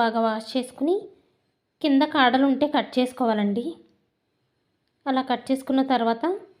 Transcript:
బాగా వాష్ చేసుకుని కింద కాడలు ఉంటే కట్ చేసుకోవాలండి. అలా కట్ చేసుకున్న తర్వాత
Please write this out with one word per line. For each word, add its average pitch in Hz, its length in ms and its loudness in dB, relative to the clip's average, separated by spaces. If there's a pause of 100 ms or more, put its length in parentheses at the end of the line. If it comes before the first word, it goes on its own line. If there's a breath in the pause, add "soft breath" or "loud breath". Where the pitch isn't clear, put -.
బాగా 226 180 0
వాష్ 220 300 -2
చేసుకుని 262 460 -2 (880)
కింద 277 200 4 (100)
కాడలు 262 340 4
ఉంటే 277 220 2
కట్ 262 260 -2
చేసుకోవాలండి. 226 720 0 (1400)
అలా 262 240 0
కట్ 240 180 -4
చేసుకున్న 269 360 0 (100)
తర్వాత 233 300 0 (360)